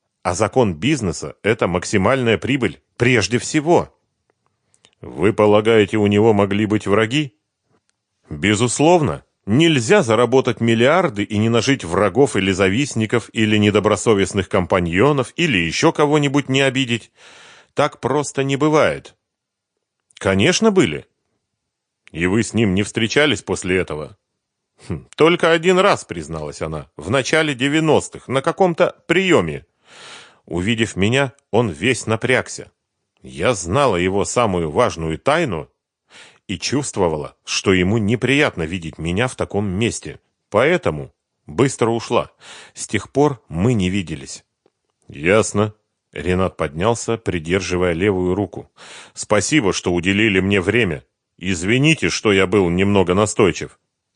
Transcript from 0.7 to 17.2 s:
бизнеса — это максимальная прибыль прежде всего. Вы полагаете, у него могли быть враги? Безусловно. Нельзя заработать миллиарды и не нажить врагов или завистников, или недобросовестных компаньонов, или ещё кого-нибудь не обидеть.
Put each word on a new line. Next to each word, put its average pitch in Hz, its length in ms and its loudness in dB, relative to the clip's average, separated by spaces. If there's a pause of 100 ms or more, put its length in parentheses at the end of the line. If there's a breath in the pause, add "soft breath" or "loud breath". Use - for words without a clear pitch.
бизнеса — 98 680 -4
это 107 240 0
максимальная 107 720 0
прибыль 117 440 -4 (160)
прежде 120 420 2
всего. 151 540 0 (1120)
Вы 78 300 -2
полагаете, 107 640 4
у 104 100 4
него 104 240 4
могли 101 340 2
быть 104 220 -2
враги? 113 480 0 (920)
Безусловно. 107 960 0 (200)
Нельзя 147 560 2
заработать 120 600 2
миллиарды 117 640 2
и 104 140 -4
не 110 120 2
нажить 117 340 0
врагов 98 540 0
или 95 160 0
завистников, 107 800 0
или 107 240 2
недобросовестных 104 920 2
компаньонов, 98 880 0
или 151 220 0
ещё 85 340 0
кого-нибудь 143 560 0
не 135 140 0
обидеть. 127 500 -2 (640 loud breath)